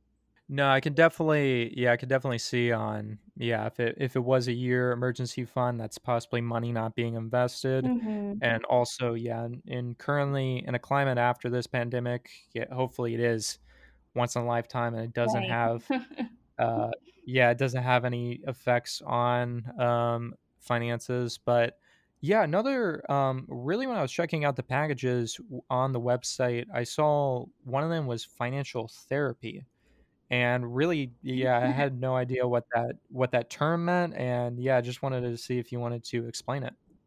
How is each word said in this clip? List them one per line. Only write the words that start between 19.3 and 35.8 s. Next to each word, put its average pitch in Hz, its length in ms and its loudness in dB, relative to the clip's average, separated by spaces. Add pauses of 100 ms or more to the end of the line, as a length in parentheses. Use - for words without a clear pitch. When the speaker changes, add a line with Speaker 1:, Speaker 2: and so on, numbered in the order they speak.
Speaker 1:
um, 117 560 0 (240)
finances. 120 760 -2
But 120 420 2 (420)
yeah, 196 220 4
another, 202 680 0
um, 135 380 0
really 175 380 -2
when 240 100 -2
I 170 40 0
was 131 100 -2
checking 160 340 -2
out 139 100 0
the 127 80 -4
packages 127 720 0
w-, 160 340 -12
on 131 220 2
the 123 80 -2
website, 123 760 0
I 120 100 -2
saw 143 640 0 (180)
one 135 200 -2
of 165 60 -2
them 160 160 -2
was 117 200 -4
financial 123 600 -4
therapy. 123 800 -4 (640)
And 123 460 2
really, 143 380 0 (100)
yeah, 127 360 2
I 127 80 2
Speaker 2:
Mm-hmm. 135 40 2
Speaker 1:
had 135 280 0
no 131 160 0
idea 123 320 0
what 123 260 2
that, 117 240 0 (120)
what 127 220 0
that 120 180 0
term 170 360 0
meant. 175 300 2
And 123 440 -2
yeah, 131 180 4
I 123 40 4
just 123 220 -6
wanted 131 180 -2
to 120 160 -4
see 123 220 -4
if 117 120 -6
you 123 80 -4
wanted 120 260 -4